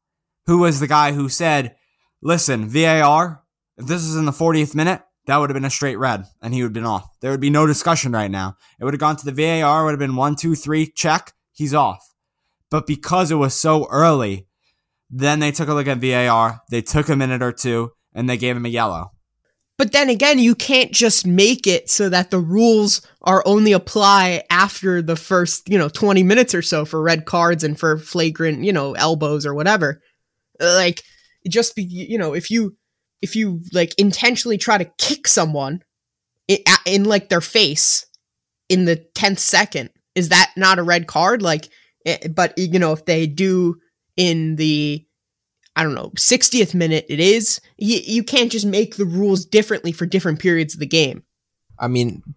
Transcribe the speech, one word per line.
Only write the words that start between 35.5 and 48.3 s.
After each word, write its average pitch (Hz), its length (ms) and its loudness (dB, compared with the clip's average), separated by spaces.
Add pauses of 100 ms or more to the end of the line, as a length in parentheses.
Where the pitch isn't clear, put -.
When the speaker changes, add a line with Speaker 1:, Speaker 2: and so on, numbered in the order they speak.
Speaker 2:
i-, 196 180 2
a-, 180 240 2
in, 196 120 2
like, 202 260 0
their 175 100 2
face - 680 0 (600)
in 185 160 2
the 170 100 2 (180)
tenth 202 240 0
second, 175 540 -2 (240)
is 175 140 -2
that 180 280 4
not 190 220 4
a 175 40 0
red 170 220 0
card? 196 380 0
Like, 156 260 -2 (340)
eh, 165 260 -6
but, 170 280 -2
you 180 220 0
know, 160 140 2
if 156 120 -8
they 160 220 0
do 180 480 0 (400)
in 165 400 0
the, 151 500 -2 (720)
I 160 80 0
don't 151 100 -2
know, - 240 -10
sixtieth 240 560 2
minute, 160 340 0
it 147 120 -4
is. 208 420 4 (180)
Y-, 208 240 0
you 220 200 -2
can't 240 280 0